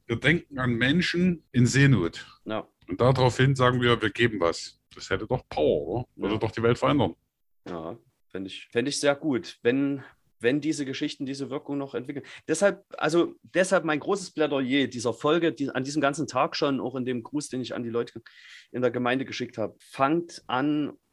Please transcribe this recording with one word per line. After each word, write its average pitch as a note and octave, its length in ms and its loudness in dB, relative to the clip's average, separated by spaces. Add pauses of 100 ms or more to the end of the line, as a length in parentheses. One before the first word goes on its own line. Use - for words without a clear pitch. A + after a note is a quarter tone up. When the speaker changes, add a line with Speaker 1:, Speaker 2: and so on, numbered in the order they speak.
Speaker 1:
Wir A#2 120 -2
denken C#3+ 420 0
an B2 140 2
Menschen E3+ 800 2
in B2 140 4
Seenot. A#2 600 4 (200)
Speaker 2:
Ja. G#2+ 220 -6 (200)
Speaker 1:
Und F2+ 140 -2
daraufhin B2+ 540 4
sagen B2 260 2
wir, A#2+ 200 4
wir G#2+ 100 2
geben A2+ 300 0
was. - 380 -2 (140)
Das - 160 -14
hätte F#2+ 160 -4
doch B2+ 240 -4
Power, A#2+ 380 2
oder? A#2 180 -4 (100)
Würde G2 200 -4
Speaker 2:
Ja. G#2+ 40 -2
Speaker 1:
doch A2 120 -2
die A2+ 100 -8
Welt A#2 160 2
verändern. C3 380 0 (520)
Speaker 2:
Ja, E2+ 300 -10 (300)
fänd F#2+ 200 -10
ich, - 240 -14
fänd A#2+ 160 0
ich C#3+ 120 -4
sehr C#3+ 160 4
gut, C#3 460 -2
wenn, C#3 420 2 (380)
wenn C3 180 2
diese D3 240 -2
Geschichten C#3+ 420 -6
diese C3+ 240 -6
Wirkung C#3+ 280 -6
noch C#3 180 -6
entwickeln. C3+ 300 -8 (240)
Deshalb, F#3+ 340 2 (140)
also D#3+ 460 2
deshalb F3+ 420 2
mein D3+ 160 0
großes F#3+ 300 -4
Plädoyer C#3 560 0
dieser A#2 260 -2
Folge, D#3+ 400 2
die, C3+ 160 -4
an C3 160 -4
diesem C#3+ 160 -4
ganzen D3 260 0
Tag D3 300 -2
schon, C#3 240 0
auch A#2+ 140 -6
in B2+ 100 -4
dem B2 180 -4
Gruß, D3 240 -6
den C3 140 -6
ich A2+ 120 -8
an A#2+ 100 -6
die A#2 60 -8
Leute A#2 320 -4 (500)
in B2 100 -6
der B2 100 4
Gemeinde B2 320 0
geschickt - 340 -8
habe, G#2 220 -6
fangt D#3+ 680 -2
an, C#3+ 440 -2 (220)